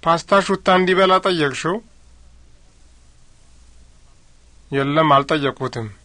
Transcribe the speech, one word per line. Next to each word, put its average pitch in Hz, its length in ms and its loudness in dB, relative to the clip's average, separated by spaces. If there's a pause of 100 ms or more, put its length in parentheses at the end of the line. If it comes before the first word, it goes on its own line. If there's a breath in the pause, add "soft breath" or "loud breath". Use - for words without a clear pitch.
ፓስታ 170 380 2
ሹታ 190 320 -4
እንዲበላ 185 480 2
ጠየቅሽው? 160 560 -2 (3000)
የለም፣ 143 400 0
አልጠየቅኩትም። 135 760 -2 (180)